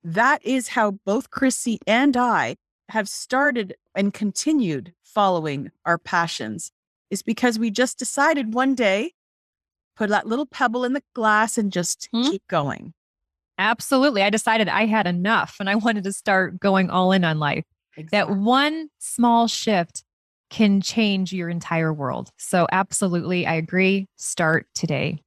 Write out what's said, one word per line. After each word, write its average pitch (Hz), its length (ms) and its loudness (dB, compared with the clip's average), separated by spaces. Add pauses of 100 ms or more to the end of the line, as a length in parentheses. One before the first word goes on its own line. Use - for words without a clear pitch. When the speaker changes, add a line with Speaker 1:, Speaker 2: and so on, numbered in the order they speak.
Speaker 1:
That 220 400 2
is 254 260 0
how 214 220 2 (140)
both 214 240 0
Chrissy 247 560 0
and 247 320 2
I 185 380 0 (340)
have 214 180 -2
started 254 680 -2 (200)
and 202 180 0
continued 202 800 -2 (100)
following 160 680 0 (140)
our 170 120 0
passions, 170 720 -4 (400)
is 202 100 -6
because 226 380 -2
we 233 100 -2
just 233 300 -2
decided 277 540 0
one 262 200 0
day, 226 400 0 (840)
put 208 140 -2
that 208 160 2
little 247 220 -2
pebble 247 380 -2
in 254 80 -2
the 285 100 -4 (100)
glass 220 440 2
and 208 140 0
just - 400 -4
Speaker 2:
Hmm? 233 120 0
Speaker 1:
keep 269 240 -2
going. 156 460 -4 (680)
Speaker 2:
Absolutely. 233 640 2
I 208 80 2
decided 220 380 0
I 220 160 2
had 214 200 2
enough 180 540 0
and 196 100 -4
I 202 60 2
wanted 214 300 0
to 196 80 -4
start 190 460 0
going 190 300 2
all 185 220 4
in 190 120 4
on 156 140 0
life. 151 280 -2 (320)
That 156 60 -14
Speaker 1:
Exactly. 202 340 0
Speaker 2:
one 285 600 0
small 233 500 2
shift - 560 -2 (460)
can 196 320 4
change 196 520 -2
your 175 160 -6
entire 165 440 -2
world. 131 440 -6
So 180 340 0
absolutely, 180 760 -2
I 165 100 0
agree. 185 600 0
Start - 580 0
today. 151 540 -4